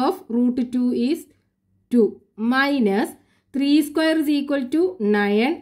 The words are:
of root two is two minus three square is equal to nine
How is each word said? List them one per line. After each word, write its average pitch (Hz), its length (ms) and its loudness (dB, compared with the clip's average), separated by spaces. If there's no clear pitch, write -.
of 320 140 0
root 247 220 0
two 247 140 0
is 320 140 -2
two 233 140 4
minus 262 560 2
three 285 220 2
square 320 340 0
is 285 160 0
equal 277 260 -4
to 320 80 2
nine 208 440 0